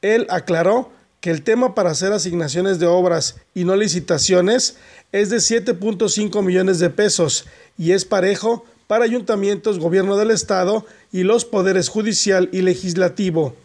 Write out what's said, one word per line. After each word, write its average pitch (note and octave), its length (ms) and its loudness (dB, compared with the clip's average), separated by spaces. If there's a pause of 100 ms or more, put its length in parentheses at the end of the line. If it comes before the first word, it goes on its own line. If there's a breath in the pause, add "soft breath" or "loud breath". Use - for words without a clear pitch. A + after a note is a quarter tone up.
Él G#3+ 280 2
aclaró F3+ 600 0 (300 soft breath)
que F3 100 -6
el D3+ 140 -2
tema B3 320 0
para F3+ 160 0
hacer F#3 220 -2
asignaciones F3 680 -2
de F3 80 2
obras F3 480 2 (180)
y F3+ 120 -2
no F#3 100 2
licitaciones F3+ 1000 0 (340 loud breath)
es G3+ 180 0
de A3+ 120 0
siete A3+ 320 0
punto G3+ 340 -2
cinco G#3 340 -2
millones F#3 380 2
de E3+ 100 2
pesos F3 560 0 (320 loud breath)
y E3+ 140 0
es G3 140 2
parejo G3+ 600 -2 (220 soft breath)
para A3+ 160 2
ayuntamientos, G#3 720 -2
gobierno F#3 380 0
del G#3+ 160 2
estado G3+ 540 0 (260 loud breath)
y F#3 120 -2
los A3+ 200 2
poderes F#3+ 460 0
judicial G3+ 640 0
y F#3 80 -2
legislativo. F3+ 920 -2 (120)